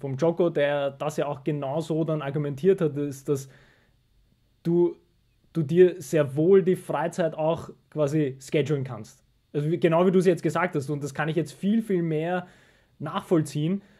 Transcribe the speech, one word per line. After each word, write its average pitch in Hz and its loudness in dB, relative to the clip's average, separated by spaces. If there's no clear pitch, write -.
vom 135 -6
Jocko, 170 0
der 143 0
das 143 -6
ja 147 -2
auch 135 -8
genau 147 -4
so 160 -2
dann 156 -2
argumentiert 147 0
hat, 143 0
ist, 143 -6
dass 135 -2
du, 170 2
du 165 -2
dir 170 4
sehr 139 0
wohl 175 6
die 180 2
Freizeit 160 -4
auch 156 -2
quasi 147 0
schedulen 143 0
kannst. 113 -12
Also 147 -2
wie, 170 0
genau 175 4
wie 190 6
du 185 4
es 175 4
jetzt 175 4
gesagt 165 -2
hast, 143 -4
und 139 -4
das 143 -10
kann 151 -4
ich 156 -4
jetzt 160 -2
viel, 208 0
viel 196 -2
mehr 170 -4
nachvollziehen, 160 -2